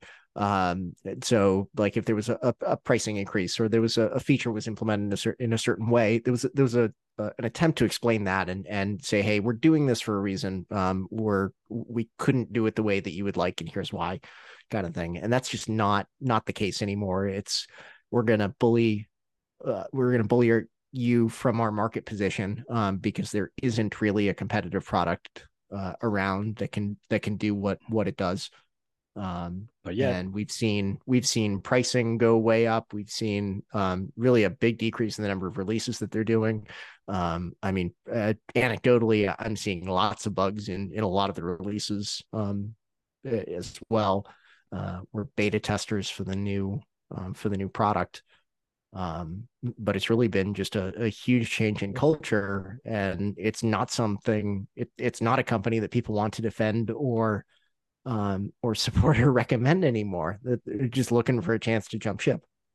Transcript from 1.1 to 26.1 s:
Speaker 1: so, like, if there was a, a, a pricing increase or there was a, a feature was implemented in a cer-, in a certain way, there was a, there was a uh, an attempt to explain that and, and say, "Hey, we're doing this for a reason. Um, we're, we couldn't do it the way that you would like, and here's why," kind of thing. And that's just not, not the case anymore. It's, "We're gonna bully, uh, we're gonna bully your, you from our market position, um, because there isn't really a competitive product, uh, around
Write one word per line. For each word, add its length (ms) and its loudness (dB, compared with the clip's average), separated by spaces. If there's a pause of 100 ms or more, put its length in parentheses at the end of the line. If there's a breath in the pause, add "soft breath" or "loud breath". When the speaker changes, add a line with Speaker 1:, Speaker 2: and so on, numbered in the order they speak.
Speaker 1:
so, 520 4
like, 220 0
if 80 -2
there 100 2
was 140 -2
a, 140 -2
a, 180 2
a 160 0
pricing 400 0
increase 420 -2
or 120 2
there 100 4
was 160 2
a, 120 4
a 120 -2
feature 320 0
was 160 -6
implemented 380 -2
in 80 -2
a 20 -4
cer-, 240 -2
in 140 0
a 40 0
certain 300 0
way, 300 4
there 140 0
was 120 -2
a, 80 0
there 100 2
was 140 2
a 160 4 (280)
uh, 180 -4
an 60 -6
attempt 340 2
to 60 4
explain 400 2
that 240 0
and, 180 -6
and 380 -2
say, 180 2
"Hey, 180 2
we're 120 0
doing 340 4
this 140 2
for 160 -2
a 40 0
reason. 500 -4
Um, 400 0
we're, 400 0 (180)
we 400 -6 (100)
couldn't 340 0
do 140 0
it 100 0
the 60 0
way 180 2
that 120 -8
you 120 -6
would 120 -2
like, 240 -2
and 100 -10
here's 220 -6
why," 280 -4 (500 loud breath)
kind 160 -2
of 80 -8
thing. 240 -6
And 140 -2
that's 160 0
just 200 -6
not, 380 2 (140)
not 260 0
the 60 -6
case 300 -2
anymore. 440 -2
It's, 400 -4 (440 loud breath)
"We're 120 2
gonna 360 2
bully, 500 4 (560)
uh, 280 -4
we're 200 2
gonna 120 4
bully 220 6
your, 180 4 (280)
you 360 4
from 320 0
our 120 2
market 340 -2
position, 640 -4
um, 280 0
because 320 -4
there 200 -2 (120)
isn't 380 0
really 280 4
a 60 0
competitive 500 -4
product, 600 -2 (280)
uh, 180 -6 (100)
around 540 0